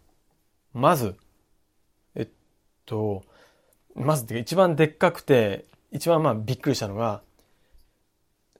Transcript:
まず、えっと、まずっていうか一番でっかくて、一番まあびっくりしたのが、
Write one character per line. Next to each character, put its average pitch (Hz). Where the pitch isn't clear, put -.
ま 143
ず、 110
え -
っ -
と、 107
ま 151
ず 123
っ -
て 110
い -
う 120
か -
一 135
番 175
で 156
っ 156
か 175
く -
て、 113
一 147
番 165
ま 151
あ 113
び 110
っ -
く 147
り 120
し -
た 113
の 98
が、 107